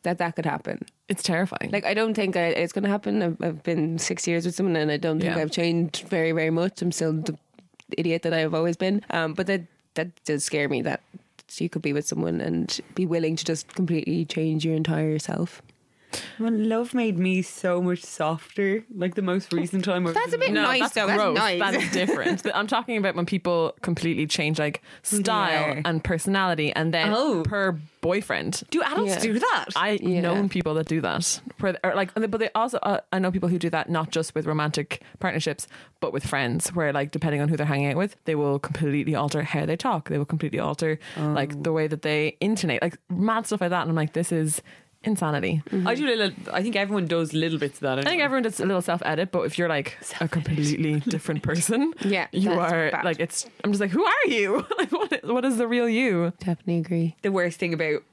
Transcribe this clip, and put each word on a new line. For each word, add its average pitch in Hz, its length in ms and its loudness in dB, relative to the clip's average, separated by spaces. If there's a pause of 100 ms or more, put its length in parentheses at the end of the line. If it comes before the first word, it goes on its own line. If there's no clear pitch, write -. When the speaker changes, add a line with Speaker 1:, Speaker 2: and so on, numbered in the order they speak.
Speaker 1:
that 175 160 -2
that 170 180 -2
could 165 100 -2
happen. - 380 -4 (240)
Speaker 2:
It's 196 140 -4
terrifying. - 480 -2
Speaker 1:
Like, 202 140 -2
I 190 100 0
don't 220 200 2
think 196 220 0
I, 170 100 2
it's 170 260 0
gonna 202 160 0
happen. 202 340 0
I've, 170 180 0
I've 160 220 -4
been 165 360 0
six - 280 -4
years 170 200 0
with 175 100 -2
someone, 180 200 2
and 151 140 2
I 147 60 0
don't 160 240 0
think 180 160 0
Speaker 2:
Yeah. 160 60 2
Speaker 1:
I've 156 100 -2
changed 170 560 0
very, 165 240 2
very 160 180 2
much. 175 320 0
I'm 175 100 0
still 160 200 0
the 156 240 -2 (600)
idiot 165 260 0
that 165 120 0
I've 160 200 2
always 170 220 2
been. 190 340 0
Um, 160 240 0
but 185 120 -2
that, 190 160 0 (320)
that 165 300 -6
does 147 200 0
scare 143 240 0
me, 139 140 0
that - 180 -2 (560)
you 170 120 -2
could 160 140 -4
be 147 100 0
with 147 140 -2
someone 160 340 -2
and - 400 -2 (160)
be 185 100 2
willing 165 300 0
to - 80 -6
just 160 300 -4
completely 165 500 0
change 156 400 0
your 160 100 2
entire 156 460 0
self. - 420 -4 (760)
Speaker 3:
Well, 226 140 0
love 220 420 0
made 220 240 2
me 185 240 2
so 180 400 0
much 180 220 0
softer. 190 800 -2 (100)
Like, 180 220 -2
the 208 60 -2
most 185 300 0
recent 175 320 0
time 180 220 2
I've 165 80 0
Speaker 1:
That's 480 180 2
a 466 60 0
Speaker 3:
been 523 120 2
Speaker 1:
bit - 20 2
Speaker 2:
No, 214 100 2
Speaker 1:
nice, - 200 4
Speaker 2:
that's - 120 0
Speaker 1:
though. 208 140 2
That's 294 120 4
Speaker 2:
gross. 185 160 2
Speaker 1:
nice. 196 220 2
Speaker 2:
That 196 160 2
is 175 160 0
different. 202 600 0
Speaker 1:
<laughs> - 40 -6
Speaker 2:
I'm 208 140 0
talking 240 300 -2
about 196 180 0
when 175 100 0
people 170 560 2
completely 160 460 0
change, 156 320 0
like, 147 200 -2 (300)
Speaker 3:
Who 202 60 2
they 208 80 2
Speaker 2:
style 165 540 2
Speaker 3:
are. 151 60 -4
Speaker 2:
and 165 200 0
personality, 180 680 2
and 160 220 0
then 165 180 2
Speaker 3:
Oh. 233 320 2
Speaker 2:
per 196 280 0 (280)
boyfriend. 165 680 -2
Speaker 3:
Do 339 120 0
adults 202 340 0
Speaker 1:
Yeah. - 60 -2
Speaker 3:
do 220 180 2
that? 440 240 2 (100)
Speaker 2:
I 202 260 0
Speaker 1:
Yeah. 175 200 0
Speaker 2:
known 185 280 2
people 170 260 -2
that 160 120 0
do 160 140 0
that. 117 400 -2 (180)
Where, 190 240 0
or, 180 140 0
like, 190 180 -2
but 220 240 -2
they 220 160 0
also, 233 300 0
uh, 202 160 0 (120)
I 185 60 0
know 185 140 2
people 185 160 0
who 175 100 2
do 165 120 0
that 160 200 -2
not 160 220 0
just 160 240 -2
with 156 100 -2
romantic 151 560 -2 (160)
partnerships, 160 480 -2 (320)
but - 140 -2
with - 120 -4
friends, 135 520 0
where, 151 160 2
like, 143 180 0
depending 147 300 0
on 147 80 2
who 160 80 2
they're 147 100 0
hanging 143 240 2
out 139 60 0
with, 196 180 0 (100)
they 160 120 0
will 143 240 2
completely 147 560 0
alter 147 260 0
how 151 240 -2
they 160 100 0
talk. 185 340 -2
They 147 80 0
will 143 80 0
completely 151 340 -2
alter, 147 400 -2 (160)
Speaker 3:
Oh. 151 160 0
Speaker 2:
like, 143 280 -2
the 160 120 0
way 156 160 2
that 151 140 -4
they 151 360 0
intonate. 185 440 0
Like, 170 160 -2 (120)
mad 214 380 0
stuff 208 140 -2
like 175 80 0
that. 175 120 2
And 160 80 -2
I'm 160 60 2
like, 156 160 0
"This 165 180 0
is 156 320 0 (440)
insanity." 156 600 0
Speaker 1:
Mm-hmm. 185 180 0
Speaker 3:
I 226 80 2
do 285 120 -2
a 233 100 2
little, 202 160 0 (180)
I 180 120 0
think 214 140 -2
everyone 196 300 0
does 160 280 0
little 160 240 0
bits 147 180 -2
of - 60 -14
that 135 160 0
Speaker 2:
I 139 40 0
think - 100 0
Speaker 3:
anyway. 330 120 2
Speaker 2:
everyone 269 200 2
does 220 140 -2
a - 60 -2
little 190 160 2
self-edit, 170 520 -2
but 180 100 2
if - 160 -2
you're, 175 100 2
like, 147 320 -2
a - 40 -18
Speaker 3:
Self-edit. - 280 -4
Speaker 2:
completely 151 680 0
different 156 420 -2
person, 226 560 0
Speaker 1:
<laughs> - 20 -14
Yeah, 196 320 0
Speaker 2:
you 190 220 2
Speaker 1:
that's 175 180 2
Speaker 2:
are 160 180 2
Speaker 1:
bad. - 140 0
Speaker 2:
like, 160 160 0
it's, - 240 -4 (180)
I'm 208 100 0
just 202 100 2
like, 202 80 0
"Who 262 120 2
are 480 260 2
you?" 214 440 2
<laughs> 381 60 -2
Like, 359 140 0
what, 349 320 -2
what 240 200 0
is 254 140 2
the 233 100 2
real 240 220 2
you? 196 480 2
Speaker 1:
Definitely 175 400 0
agree. 165 420 0
Speaker 3:
The 196 120 0
worst 175 280 2
thing 170 140 0
about 156 280 0 (100)